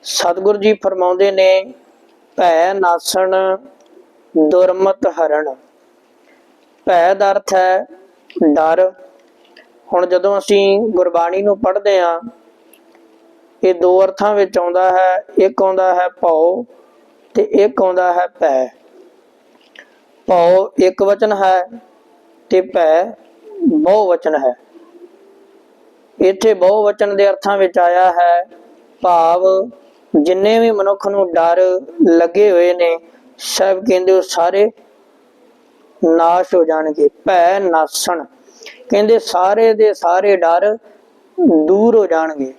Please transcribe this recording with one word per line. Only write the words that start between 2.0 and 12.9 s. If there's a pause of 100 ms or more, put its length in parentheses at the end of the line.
"ਭੈ
ਨਾਸਣ (800)
ਦੁਰਮਤ
ਹਰਣ।" (1300)
ਭੈ
ਦਾ
ਅਰਥ
ਹੈ (680)
ਡਰ। (1000)
ਹੁਣ
ਜਦੋਂ
ਅਸੀਂ
ਗੁਰਬਾਣੀ
ਨੂੰ
ਪੜ੍ਹਦੇ
ਹਾਂ, (1400)